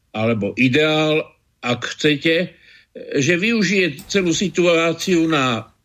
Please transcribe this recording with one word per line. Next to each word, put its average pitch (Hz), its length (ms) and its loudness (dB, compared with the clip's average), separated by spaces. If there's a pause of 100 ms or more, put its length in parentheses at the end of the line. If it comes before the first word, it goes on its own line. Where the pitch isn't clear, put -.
(100)
alebo 107 460 -2
ideál, 151 720 2 (320)
ak 120 200 -4 (140)
chcete, 160 600 0 (640)
že 147 160 2
využije 190 720 0
celú 180 240 0
situáciu 165 960 2
na 131 400 0 (160)